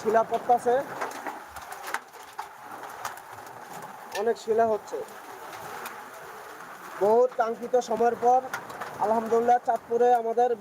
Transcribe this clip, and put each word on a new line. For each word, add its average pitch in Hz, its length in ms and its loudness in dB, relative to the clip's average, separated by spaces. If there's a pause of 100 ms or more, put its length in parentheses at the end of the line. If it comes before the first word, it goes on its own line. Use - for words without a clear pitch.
শিলা 214 200 4 (100)
পড়তাছে, 240 440 2 (3500)
অনেক 220 220 2
শিলা 226 300 2
হচ্ছে। 208 240 -4 (2000)
বহুত 220 380 6
কাঙ্ক্ষিত 226 360 0 (140)
সময়ের 226 360 4
পর 247 140 8 (680)
আলহামদুলিল্লাহ 233 600 4
চাঁদপুরে 233 400 2 (140)
আমাদের 226 280 4 (120)